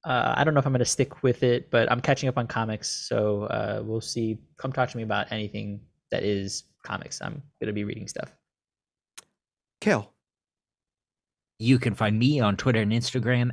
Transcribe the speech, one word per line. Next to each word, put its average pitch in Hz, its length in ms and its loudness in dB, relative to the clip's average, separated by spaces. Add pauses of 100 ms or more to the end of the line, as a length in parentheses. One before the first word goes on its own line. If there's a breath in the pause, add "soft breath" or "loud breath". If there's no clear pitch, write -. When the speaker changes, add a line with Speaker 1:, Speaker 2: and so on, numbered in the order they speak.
Speaker 1:
Uh, 123 320 0
I 143 80 2
don't 156 80 2
know 143 80 4
if 135 60 2
I'm 139 60 2
gonna 123 120 4
stick - 380 -2
with 123 200 2
it, 123 280 2
but 113 200 4
I'm 123 100 2
catching 135 280 0
up 127 80 -2
on 120 100 -2
comics, 110 440 -4
so, 107 540 0
uh, 107 400 -4
we'll 110 180 -4
see. 110 360 -4 (200)
Come 131 140 -6
talk 127 180 0
to - 80 -10
me 113 40 -6
about 104 300 -2
anything 104 480 -6 (300)
that - 120 -2
is 98 420 -2 (180)
comics. - 400 -8
I'm - 200 -10 (180)
gonna 110 120 -4
be 104 120 -4
reading - 240 -8
stuff. - 220 -10 (1500)
Speaker 2:
Kale. 139 300 2 (1500)
Speaker 3:
You 123 180 6
can 123 160 0
find 107 240 2
me 135 220 4
on 104 180 4
Twitter 113 220 2
and 107 120 0
Instagram 123 600 0